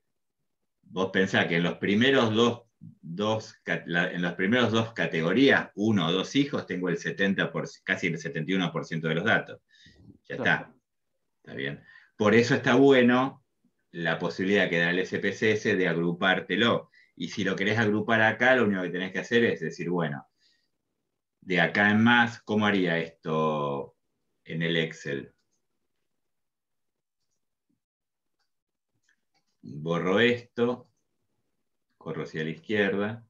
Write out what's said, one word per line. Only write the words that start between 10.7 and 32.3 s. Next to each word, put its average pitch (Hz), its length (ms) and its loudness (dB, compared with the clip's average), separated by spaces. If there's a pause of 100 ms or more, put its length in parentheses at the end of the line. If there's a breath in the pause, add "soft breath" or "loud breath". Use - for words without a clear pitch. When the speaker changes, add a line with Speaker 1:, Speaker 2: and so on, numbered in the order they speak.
Speaker 1:
¿Está - 140 -18
bien? 69 260 -8 (320 loud breath)
Por 104 200 4
eso 117 180 4
está 135 220 2
bueno 131 680 6 (480)
la 85 280 -4
posibilidad 95 500 0
que 82 80 0
da 85 140 2
el 90 80 0
S 92 180 -4
P 98 160 -2
C 110 200 0
S 107 220 0
de 90 120 0
agrupártelo. 90 1040 0 (240 soft breath)
Y 87 140 -8
si 104 140 -6
lo 95 120 -2
querés 104 240 -2
agrupar 110 420 0
acá, 117 340 4
lo 120 100 4
único 98 180 0
que 87 80 -4
tenés 92 200 -6
que 95 80 -8
hacer 117 260 2
es 95 140 0
decir, 80 300 -8
"Bueno, 78 380 -4 (1120)
de 90 200 0
acá 101 280 2
en 107 140 4
más, 117 400 4
¿cómo 107 240 0
haría 90 320 2
esto 78 960 -4 (480)
en 82 180 -8
el 82 160 -2
Excel?". 76 560 -6 (4000)
Borro 85 580 -2
esto, 120 720 -2 (1080)
corro 80 260 -10
hacia 78 200 -8